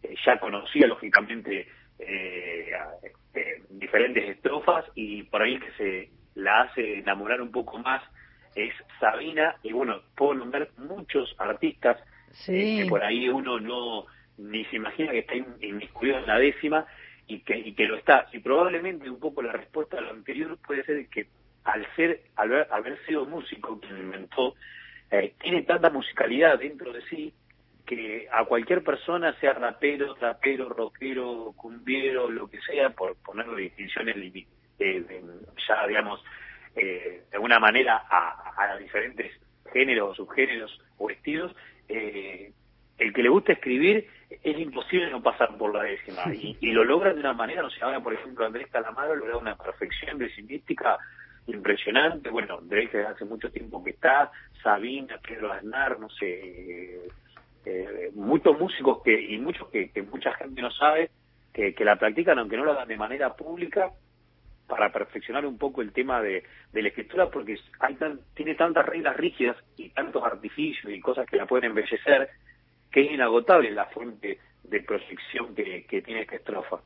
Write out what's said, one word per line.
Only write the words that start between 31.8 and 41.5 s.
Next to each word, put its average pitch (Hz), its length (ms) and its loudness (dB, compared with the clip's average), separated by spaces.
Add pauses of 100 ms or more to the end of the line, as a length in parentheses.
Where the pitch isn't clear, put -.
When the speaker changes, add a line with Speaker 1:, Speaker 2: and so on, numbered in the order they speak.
Speaker 1:
lo 107 180 -6
que - 120 -16
sea, 139 300 2
por 92 260 -4
ponerle 113 460 -8
distinciones 101 540 -6
limi-, 92 300 -12 (320)
eh, 95 220 0
de, 92 200 -12 (480)
ya, 104 180 2
digamos, 104 360 -2 (540)
eh, 95 540 -6
de 101 60 -8
alguna 113 240 6
manera 113 500 6
a, 85 420 0 (200)
a 98 60 -6
diferentes 107 520 -6 (420)
géneros 120 380 2
o 92 40 -12 (100)
subgéneros 117 520 -2 (220)
o 107 120 -4
estilos, 160 440 -6 (340)